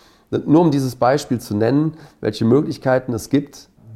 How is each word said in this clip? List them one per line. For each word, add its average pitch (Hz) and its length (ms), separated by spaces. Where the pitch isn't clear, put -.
Nur 151 300
um 165 100
dieses 131 240
Beispiel 127 460
zu - 160
nennen, 143 380
welche 110 240
Möglichkeiten 127 680
es - 160
gibt, - 400